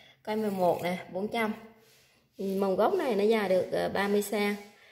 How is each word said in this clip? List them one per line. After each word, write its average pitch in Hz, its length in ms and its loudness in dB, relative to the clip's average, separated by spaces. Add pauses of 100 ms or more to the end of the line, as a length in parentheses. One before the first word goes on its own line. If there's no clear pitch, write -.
(240)
Cây 214 120 -4
mười 214 160 -2
một 180 320 2
nè, 180 140 -2 (160)
bốn 190 140 -4
trăm. 220 260 -2 (840)
Mầm 196 380 0
gốc 220 180 4
này 294 220 0
nó 196 80 2
dài 214 260 2
được, 185 220 2
ờ, 175 180 0
ba 196 180 0
mươi 202 140 2
xăng. 208 340 -2 (360)